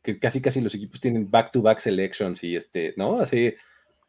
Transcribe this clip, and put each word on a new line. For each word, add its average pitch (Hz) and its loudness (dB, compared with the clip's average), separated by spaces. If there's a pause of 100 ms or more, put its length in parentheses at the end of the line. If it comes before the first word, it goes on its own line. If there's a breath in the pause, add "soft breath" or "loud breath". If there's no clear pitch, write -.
que 104 -4
casi, 131 0
casi 131 0
los 110 -2
equipos 101 -12
tienen 113 0
back-to-back 110 4
selections 95 -2
y, 87 -4
este, 82 -6
¿no? 147 0
Así 120 2 (540 soft breath)